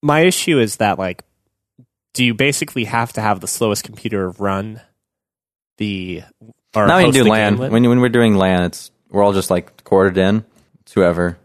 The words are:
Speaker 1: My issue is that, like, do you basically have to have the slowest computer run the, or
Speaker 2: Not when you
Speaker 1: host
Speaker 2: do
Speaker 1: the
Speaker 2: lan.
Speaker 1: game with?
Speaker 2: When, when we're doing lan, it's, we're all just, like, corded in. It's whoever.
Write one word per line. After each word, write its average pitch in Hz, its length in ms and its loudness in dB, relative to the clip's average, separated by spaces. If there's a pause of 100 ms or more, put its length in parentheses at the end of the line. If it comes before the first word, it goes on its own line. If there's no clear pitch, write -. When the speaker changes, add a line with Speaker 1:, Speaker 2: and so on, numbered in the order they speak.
Speaker 1:
My 147 180 2
issue 175 380 0
is 110 180 -2
that, 101 220 -2
like, 92 240 -8 (880)
do 127 120 -2
you 117 100 0
basically 135 500 -4
have 117 300 -4
to 113 60 -6
have 104 200 -2
the 110 80 -12
slowest 107 360 -4
computer 104 460 -8
run 101 500 -8 (1000)
the, 92 440 -8 (520)
or 107 120 2
Speaker 2:
Not 165 100 4
when 190 60 4
you 170 40 4
Speaker 1:
host 135 120 2
Speaker 2:
do 123 60 4
Speaker 1:
the 104 60 4
Speaker 2:
lan. 107 240 2
Speaker 1:
game 120 60 -4
with? 127 120 -4
Speaker 2:
When, 120 160 4
when 123 120 2
we're 123 100 2
doing 117 240 2
lan, 92 300 2
it's, - 260 -8 (180)
we're 101 140 0
all 101 100 4
just, 95 180 -2
like, - 340 -4
corded 95 340 2
in. 101 260 0 (380)
It's - 100 -20
whoever. 87 520 0